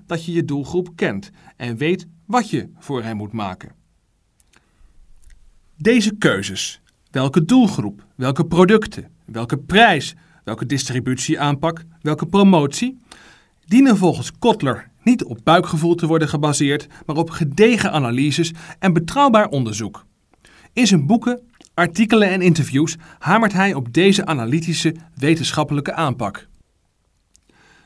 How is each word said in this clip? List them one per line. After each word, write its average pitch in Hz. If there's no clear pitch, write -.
dat 165
je 175
je 165
doelgroep 143
kent 104
en 120
weet 170
wat 233
je 127
voor 127
hen 110
moet 104
maken. 101
Deze 214
keuzes, 98
welke 139
doelgroep, 170
welke 135
producten, 180
welke 117
prijs, 175
welke 113
distributieaanpak, 139
welke 151
promotie, 190
dienen 240
volgens 170
Kotler 214
niet 240
op -
buikgevoel 170
te 170
worden 160
gebaseerd, 147
maar 151
op 165
gedegen 190
analyses 143
en 190
betrouwbaar 214
onderzoek. 110
In 233
zijn 175
boeken, 240
artikelen 208
en 185
interviews 160
hamert 208
hij 190
op 120
deze 190
analytische, 156
wetenschappelijke 147
aanpak. 120